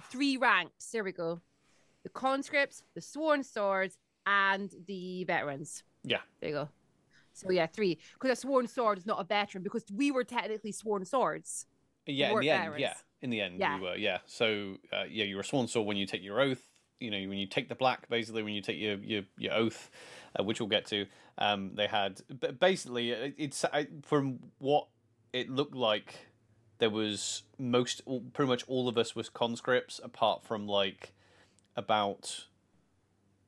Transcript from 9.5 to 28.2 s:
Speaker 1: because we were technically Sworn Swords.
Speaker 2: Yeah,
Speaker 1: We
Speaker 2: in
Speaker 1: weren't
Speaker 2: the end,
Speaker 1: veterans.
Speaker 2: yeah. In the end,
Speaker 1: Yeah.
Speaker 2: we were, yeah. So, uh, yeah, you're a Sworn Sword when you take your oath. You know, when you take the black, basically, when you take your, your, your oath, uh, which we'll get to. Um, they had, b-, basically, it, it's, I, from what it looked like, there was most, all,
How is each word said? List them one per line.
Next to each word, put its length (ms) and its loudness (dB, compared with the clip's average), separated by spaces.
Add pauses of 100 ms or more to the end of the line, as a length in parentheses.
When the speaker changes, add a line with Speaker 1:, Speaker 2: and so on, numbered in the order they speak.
Speaker 1:
because 300 -4
we 180 2
were 140 2
technically 480 -4
Sworn 320 -2
Swords. 600 0 (400)
Speaker 2:
Yeah, 200 2
Speaker 1:
We 20 6
Speaker 2:
in 60 4
Speaker 1:
weren't 100 4
Speaker 2:
the 60 6
end, 120 4
Speaker 1:
veterans. 180 -4
Speaker 2:
yeah. 140 0 (280)
In 80 -2
the 100 0
end, 180 -4
Speaker 1:
Yeah. 180 0
Speaker 2:
we 60 -6
were, 140 -2
yeah. 300 0
So, 500 0 (160)
uh, 160 -2
yeah, 160 -2
you're 160 -2
a 40 -4
Sworn 240 0
Sword 180 0
when 100 0
you 100 0
take 160 -4
your 180 0
oath. 240 2 (360)
You 100 -6
know, 80 -2 (100)
when 100 -6
you 80 -4
take 220 -2
the 60 -8
black, 340 2
basically, 340 -2
when 120 -4
you 80 -4
take 160 -4
your, 200 0
your, 240 -2 (140)
your 160 -4
oath, 380 0 (480)
uh, 60 2
which 160 -2
we'll 80 -4
get 180 2
to. 200 -2 (300)
Um, 380 0
they 140 0
had, 340 -2 (180)
b-, 120 -2
basically, 580 0
it, 260 -4
it's, 300 -4
I, 220 0 (140)
from 360 2 (200)
what 280 2 (480)
it 160 -2
looked 240 -2
like, 540 0 (500)
there 100 6
was 540 -2 (160)
most, 480 2
all, 140 -4 (120)